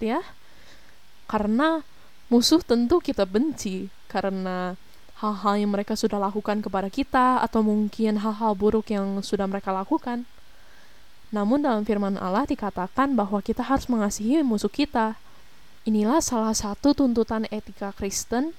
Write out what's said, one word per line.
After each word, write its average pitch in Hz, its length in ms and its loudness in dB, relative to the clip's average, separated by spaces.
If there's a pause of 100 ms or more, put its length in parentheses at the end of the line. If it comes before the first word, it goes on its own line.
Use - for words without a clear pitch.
ya. 240 160 0 (1040)
Karena 240 560 2 (480)
musuh 247 320 6
tentu 240 400 4
kita 220 240 2
benci, 196 640 0 (160)
karena 185 720 -2 (480)
hal-hal 208 400 2
yang 208 80 2
mereka 202 240 0
sudah 208 240 2
lakukan 208 400 0
kepada 196 320 -2
kita, 254 480 4
atau 220 240 2
mungkin 214 560 2
hal-hal 214 320 0
buruk 208 400 2
yang 196 320 -2
sudah 196 240 0
mereka 196 240 -2
lakukan. 240 560 -2 (1040)
Namun 220 320 4
dalam 220 240 2
firman 202 320 0
Allah 190 240 0
dikatakan 247 720 0
bahwa 208 240 2
kita 226 240 -2
harus 262 240 0
mengasihi 226 560 2
musuh 226 240 2
kita. 226 480 0 (720)
Inilah 220 320 4
salah 220 320 0
satu 214 400 2
tuntutan 226 560 2
etika 202 480 -8
Kristen 233 640 -2